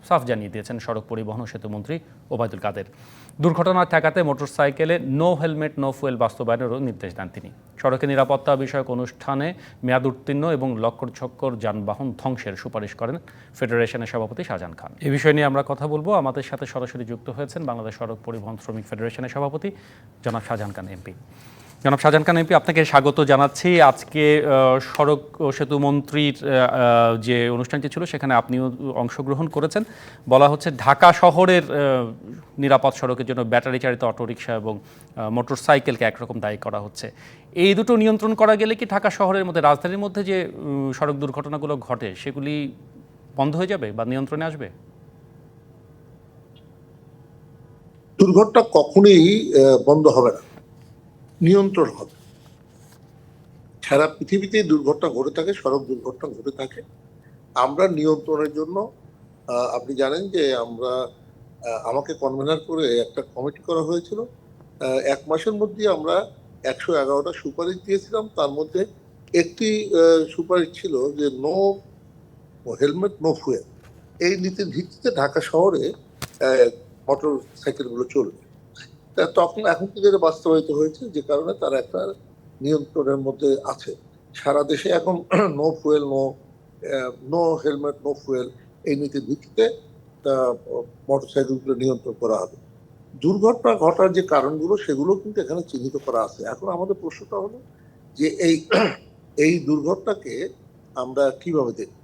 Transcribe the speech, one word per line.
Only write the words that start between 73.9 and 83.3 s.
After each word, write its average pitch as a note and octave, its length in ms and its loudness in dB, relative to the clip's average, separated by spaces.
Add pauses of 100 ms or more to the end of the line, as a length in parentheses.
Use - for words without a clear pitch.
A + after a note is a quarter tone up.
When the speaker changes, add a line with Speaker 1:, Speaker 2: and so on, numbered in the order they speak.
Speaker 2:
এই F3+ 180 0
নীতির F#3 280 -4
ভিত্তিতে F3+ 500 -4
ঢাকা C#3+ 260 0
শহরে, E3 480 2
আহ, - 800 0 (380)
মোটর C#3+ 300 0 (180)
সাইকেলগুলো B2 480 -6
চলবে। B2 480 -4 (640)
তা F3+ 100 2
তখন, A3 400 0
এখন E3+ 200 0
কিন্তু G3+ 240 4
এটা G3 80 4
বাস্তবায়িত D#3+ 540 2
হয়েছে, D#3 380 -2
যে D3+ 120 -6
কারণে D3+ 320 -2
তারা - 260 -2
একটা F#3 340 -6 (480)
নিয়ন্ত্রণের C#3 560 -2
মধ্যে C3+ 480 -2